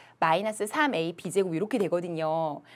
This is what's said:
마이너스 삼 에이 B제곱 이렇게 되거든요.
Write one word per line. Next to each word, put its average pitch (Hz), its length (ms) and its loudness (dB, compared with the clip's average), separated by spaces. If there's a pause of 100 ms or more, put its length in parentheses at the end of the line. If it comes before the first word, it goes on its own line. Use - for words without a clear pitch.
(200)
마이너스 202 460 2
삼 285 300 2
에이 165 180 0
B제곱 180 420 0
이렇게 208 220 0
되거든요. 165 840 -2 (140)